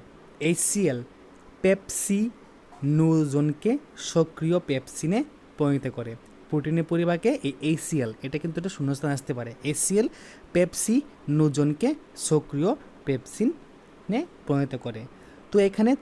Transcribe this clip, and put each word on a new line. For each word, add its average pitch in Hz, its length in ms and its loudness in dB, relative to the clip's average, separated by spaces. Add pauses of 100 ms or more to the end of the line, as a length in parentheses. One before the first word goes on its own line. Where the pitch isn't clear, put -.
(400)
এইচসিএল 156 640 0 (580)
পেপসিনোজনকে 160 2250 0 (200)
সক্রিয় 165 640 0
পেপসিনে 160 640 -2 (340)
পরিণত 143 300 0
করে। 117 280 -8 (340)
প্রোটিনের 156 340 0
পরিপাকে 170 600 0
এই 139 180 -2
এইচসিএল, 147 600 -2
এটা 139 160 -6
কিন্তু 165 220 -6
একটা 180 100 -6
শূন্যস্থান 139 420 -2
আসতে 139 220 -4
পারে। 117 200 -8 (100)
এইচসিএল 190 440 0 (460)
পেপসিনোজনকে 156 1400 0 (200)
সক্রিয় 156 600 0 (300)
পেপসিনে - 1200 -4 (220)
পরিণত 139 280 0
করে। 117 300 -10 (460)
তো 202 80 4
এখানে 214 420 4